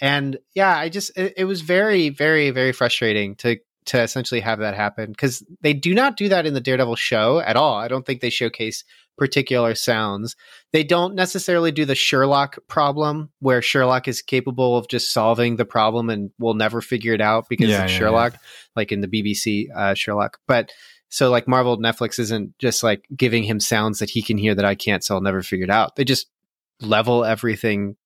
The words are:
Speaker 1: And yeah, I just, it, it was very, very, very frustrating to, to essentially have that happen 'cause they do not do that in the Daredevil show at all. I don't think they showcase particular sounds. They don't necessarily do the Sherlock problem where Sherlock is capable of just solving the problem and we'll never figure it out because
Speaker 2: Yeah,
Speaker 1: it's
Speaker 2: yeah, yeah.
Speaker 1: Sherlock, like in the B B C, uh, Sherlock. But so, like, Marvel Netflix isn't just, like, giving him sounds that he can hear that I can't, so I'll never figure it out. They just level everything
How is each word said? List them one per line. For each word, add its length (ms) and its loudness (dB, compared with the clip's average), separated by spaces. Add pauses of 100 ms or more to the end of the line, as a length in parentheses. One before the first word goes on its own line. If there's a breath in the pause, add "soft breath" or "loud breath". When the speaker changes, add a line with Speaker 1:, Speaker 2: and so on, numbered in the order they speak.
Speaker 1:
And 380 0 (160)
yeah, 240 4
I 100 -4
just, 280 -6
it, 220 -4
it 80 0
was 160 -4
very, 480 2
very, 400 2
very 220 2
frustrating 640 0
to, 200 0 (300)
to 160 2
essentially 380 -2
have 180 -2
that 160 -2
happen 400 -4
'cause 280 -4 (200)
they 100 2
do 220 0
not 240 2
do 100 0
that 160 2
in 80 0
the 80 -2
Daredevil 360 0
show 440 2
at 160 0
all. 200 4
I 120 -4
don't 160 -4
think 160 -6
they 100 -2
showcase 540 -4 (320 soft breath)
particular 580 2
sounds. 640 -2 (360 loud breath)
They 120 2
don't 300 2
necessarily 580 0
do 140 0
the 80 0
Sherlock 640 2 (100)
problem 600 0 (100)
where 220 4
Sherlock 440 2
is 160 -6
capable 540 0
of 120 -2
just 240 -2
solving 440 2
the 80 0
problem 460 0
and 280 -6
we'll 160 0
never 280 0
figure 320 -2
it 80 -2
out 260 0
because 220 2
Speaker 2:
Yeah, 140 2
Speaker 1:
it's 80 -2
Speaker 2:
yeah, 40 -2
yeah. 20 -2
Speaker 1:
Sherlock, 360 2 (420 loud breath)
like 160 -2
in 80 -4
the 80 -4
B 140 -2
B 120 -2
C, 400 -2
uh, 200 0
Sherlock. 520 -4
But 260 0 (360 loud breath)
so, 220 2
like, 180 2
Marvel 300 2
Netflix 400 -2
isn't 400 -4
just, 240 -2
like, 220 0 (120)
giving 260 2
him 180 -2
sounds 380 0
that 120 -4
he 120 -2
can 160 -2
hear 160 2
that 100 0
I 120 2
can't, 260 -2
so 140 -2
I'll 60 -2
never 200 -2
figure 220 -4
it 60 -2
out. 260 2
They 80 0
just 240 -2 (520)
level 440 2
everything 800 -2